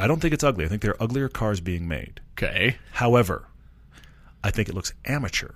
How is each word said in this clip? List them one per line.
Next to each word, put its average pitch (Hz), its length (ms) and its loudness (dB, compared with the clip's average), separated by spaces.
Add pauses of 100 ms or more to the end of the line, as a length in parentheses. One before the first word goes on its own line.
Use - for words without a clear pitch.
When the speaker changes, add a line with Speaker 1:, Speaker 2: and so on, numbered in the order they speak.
Speaker 1:
I 110 80 4
don't 160 100 2
think 156 160 0
it's 147 80 0
ugly. 127 220 2
I 82 40 0
think 104 140 -2
there 104 100 2
are - 100 -8
uglier 127 260 0
cars 104 320 -2
being 85 260 -4
made. 71 340 -8 (120)
Speaker 2:
Okay. 98 440 2 (140)
Speaker 1:
However, 120 560 4 (960)
I 101 80 0
think 101 180 0
it 85 60 -6
looks 95 180 -6 (120)
amateur, 131 520 -4